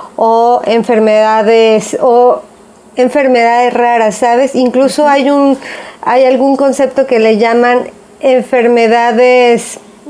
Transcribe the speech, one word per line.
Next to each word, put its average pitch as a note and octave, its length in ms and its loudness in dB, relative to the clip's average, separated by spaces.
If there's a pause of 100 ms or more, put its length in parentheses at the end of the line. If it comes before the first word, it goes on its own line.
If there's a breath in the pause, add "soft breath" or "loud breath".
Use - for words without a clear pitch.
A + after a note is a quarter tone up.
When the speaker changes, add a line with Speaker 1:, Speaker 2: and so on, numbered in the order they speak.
(140)
Speaker 1:
o A#3 520 0
enfermedades, A3 1300 0
o B3 420 2 (520)
enfermedades B3 800 0
raras, A#3+ 400 0
¿sabes? B3+ 400 0
Incluso C4 480 0
Speaker 2:
Ujú. D4 80 2
Speaker 1:
hay C#4 200 0
un, C#4 280 0 (440 loud breath)
hay B3+ 240 0
algún C4+ 300 0
concepto C4+ 500 -2
que B3+ 120 -2
le A3 200 2
llaman A#3+ 420 0 (400)
enfermedades A#3+ 1600 0 (300)